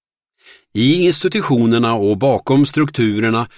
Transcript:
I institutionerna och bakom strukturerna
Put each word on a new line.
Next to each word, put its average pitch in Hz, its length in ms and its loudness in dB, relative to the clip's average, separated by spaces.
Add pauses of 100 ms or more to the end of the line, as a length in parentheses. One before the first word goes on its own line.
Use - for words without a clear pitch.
(720)
I 139 320 2
institutionerna 120 920 0
och 104 240 0
bakom 135 480 0
strukturerna 113 920 -2